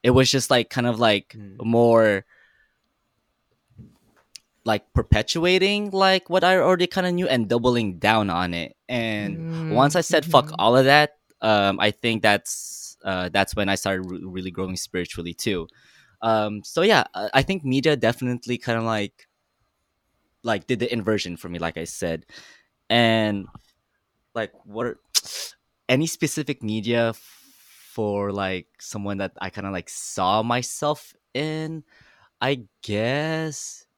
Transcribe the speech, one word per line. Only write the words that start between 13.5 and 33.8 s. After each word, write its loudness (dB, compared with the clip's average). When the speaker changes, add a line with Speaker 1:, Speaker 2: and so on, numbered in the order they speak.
Speaker 1:
when 0
I 0
started -4
re-, -10
really -8
growing -6
spiritually -8
too. -4
Um, 0
so -4
yeah, 4
I, -6
I 6
think -4
media 2
definitely -2
kinda, -2
like, -4
like, -2
did 0
the -2
inversion -2
for -14
me, -8
like -4
I -6
said. -6
And, 2
like, -6
what -8
are, -10
any 4
specific -6
media 0
f-, -6
for, -4
like, -4
someone -8
that -6
I -8
kinda, -10
like, -8
saw 0
myself -4
in, -6
I -2
guess -4